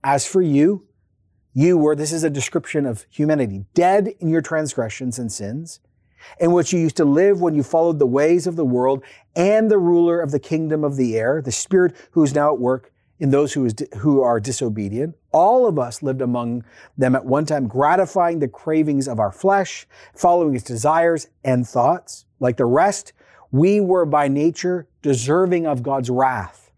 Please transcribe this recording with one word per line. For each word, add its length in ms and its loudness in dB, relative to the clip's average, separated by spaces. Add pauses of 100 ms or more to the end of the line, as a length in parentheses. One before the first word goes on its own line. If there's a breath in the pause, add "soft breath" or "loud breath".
"As 220 0
for 160 0
you, 420 2 (680)
you 240 4
were," 180 2
this 180 -6
is 100 -2
a 60 0
description 560 -4
of 240 -8
humanity, 640 -2
dead 460 2
in 100 -2
your 120 0
transgressions 800 -6
and 120 -8
sins, 480 -12 (600 loud breath)
in 120 2
which 200 2
you 80 0
used 180 0
to 80 2
live 360 2
when 140 0
you 80 0
followed 360 0
the 60 4
ways 400 2
of 100 -4
the 100 -2
world 380 0 (320 loud breath)
and 340 2
the 100 4
ruler 400 2
of 120 -4
the 80 -2
kingdom 440 -4
of 120 -2
the 220 0
air, 240 0
the 100 -6
spirit 420 0 (180 loud breath)
who 120 2
is 120 0
now 180 2
at 60 -4
work 320 -2 (280)
in 120 0
those 220 2
who 120 -2
is 80 0
di-, 140 -10 (120)
who 220 2
are 180 2
disobedient. 760 -6 (160)
All 360 4
of 100 -2
us 240 -6
lived 200 -4
among 420 -4 (340 loud breath)
them 180 2
at 100 -2
one 200 0
time, 220 -2
gratifying 720 0
the 80 -2
cravings 600 -2
of 120 -6
our 120 0
flesh, 560 -2 (280 loud breath)
following 400 2
its 80 -6
desires 640 0 (160)
and 240 0
thoughts. 580 -2 (140)
Like 180 0
the 80 0
rest, 480 0 (380 soft breath)
we 300 2
were 240 2
by 220 0
nature 600 -2 (140)
deserving 680 0
of 160 -4
God's 260 -4
wrath. 680 -2